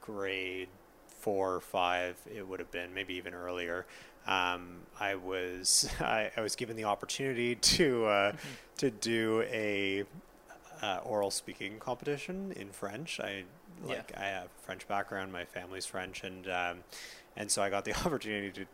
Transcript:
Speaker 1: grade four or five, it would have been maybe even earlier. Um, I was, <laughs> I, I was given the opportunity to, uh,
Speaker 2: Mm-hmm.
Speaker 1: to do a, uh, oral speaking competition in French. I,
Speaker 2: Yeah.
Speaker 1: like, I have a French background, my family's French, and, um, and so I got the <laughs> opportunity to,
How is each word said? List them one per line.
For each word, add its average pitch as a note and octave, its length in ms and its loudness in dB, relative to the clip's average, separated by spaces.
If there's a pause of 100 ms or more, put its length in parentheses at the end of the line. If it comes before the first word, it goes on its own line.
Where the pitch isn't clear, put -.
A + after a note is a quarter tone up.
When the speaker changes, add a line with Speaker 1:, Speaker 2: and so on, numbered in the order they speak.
Speaker 1:
grade F#2+ 680 -4 (380)
four F#2+ 480 2
or E2+ 60 0
five, F2+ 560 2 (140)
it G#2 160 -8
would F#2 140 -6
have F2 100 -8
been F2 220 -4
maybe F#2+ 220 -2
even F2+ 180 -6
earlier. F2+ 540 -2 (400)
Um, F2+ 540 2 (200)
I G2+ 140 2
was, F#2 800 2
<laughs> - 60 -4
I, A2 360 4
I A#2 60 0
was G#2 120 0
given A#2 220 -4
the A2 80 -4
opportunity A#2+ 680 2
to, A#2+ 520 6
uh, G2+ 260 8
Speaker 2:
Mm-hmm. - 160 -8 (300)
Speaker 1:
to C#3 120 4
do A2+ 520 2
a, G2+ 600 2 (800)
uh, F#2+ 220 0
oral G#2 260 2
speaking G2+ 480 -6
competition D3 720 -4
in G2+ 200 -10
French. G#2+ 480 -6
I, G2 240 -4 (420)
Speaker 2:
Yeah. B2 100 -4
Speaker 1:
like, A2 200 -10
I G2 80 -4
have F#2+ 220 -4
a - 160 -18
French F#2 260 -10
background, G2 440 -2
my F2 120 -4
family's F#2 420 -8
French, - 380 -6
and, F#2 240 -8
um, F2 360 0 (520)
and G#2 140 -2
so G#2 120 4
I G2 80 4
got G2 140 2
the G#2 100 0
<laughs> - 100 -2
opportunity G#2+ 460 0
to, G2 240 -8